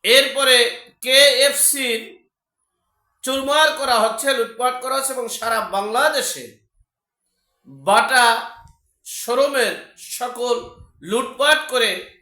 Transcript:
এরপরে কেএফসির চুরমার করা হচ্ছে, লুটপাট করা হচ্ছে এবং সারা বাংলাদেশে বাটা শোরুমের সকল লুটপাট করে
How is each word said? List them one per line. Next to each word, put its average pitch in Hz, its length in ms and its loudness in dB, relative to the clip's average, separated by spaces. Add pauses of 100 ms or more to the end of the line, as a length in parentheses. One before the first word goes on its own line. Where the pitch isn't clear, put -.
এরপরে 262 880 2 (120)
কেএফসির 269 1300 2 (920)
চুরমার 277 500 0
করা 262 280 0
হচ্ছে, 226 320 0
লুটপাট 247 500 -2
করা 262 140 -4
হচ্ছে 269 160 -2
এবং 240 160 -6
সারা 226 320 -4
বাংলাদেশে 214 1000 -2 (1040)
বাটা 226 840 2 (540)
শোরুমের 247 920 -2
সকল 247 800 -8 (240)
লুটপাট 254 680 -2
করে 220 540 -4